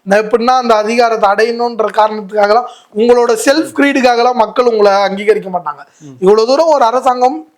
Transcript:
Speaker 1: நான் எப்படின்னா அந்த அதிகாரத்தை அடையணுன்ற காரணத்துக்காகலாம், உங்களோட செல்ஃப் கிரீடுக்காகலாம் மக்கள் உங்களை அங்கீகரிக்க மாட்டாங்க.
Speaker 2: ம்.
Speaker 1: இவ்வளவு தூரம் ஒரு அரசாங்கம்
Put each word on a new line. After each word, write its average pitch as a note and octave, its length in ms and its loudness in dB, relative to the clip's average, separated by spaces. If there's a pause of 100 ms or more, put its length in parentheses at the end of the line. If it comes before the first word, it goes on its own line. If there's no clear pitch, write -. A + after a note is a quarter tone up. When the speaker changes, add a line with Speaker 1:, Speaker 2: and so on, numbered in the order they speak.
Speaker 1:
நான் G3+ 180 0
எப்படின்னா A#3 360 0
அந்த A#3+ 180 0
அதிகாரத்தை A3 560 0
அடையணுன்ற A#3 640 -2
காரணத்துக்காகலாம், G#3+ 720 0 (300)
உங்களோட A#3+ 480 2
செல்ஃப் D4+ 300 0
கிரீடுக்காகலாம் B3 600 0
மக்கள் A3 300 0
உங்களை G#3 280 2
அங்கீகரிக்க G3 560 -2
மாட்டாங்க. E3+ 380 -10 (140)
Speaker 2:
ம். C#3 200 -20
Speaker 1:
இவ்வளவு G#3+ 260 2
தூரம் C#4+ 200 0
ஒரு C#4+ 180 2
அரசாங்கம் B3 720 -2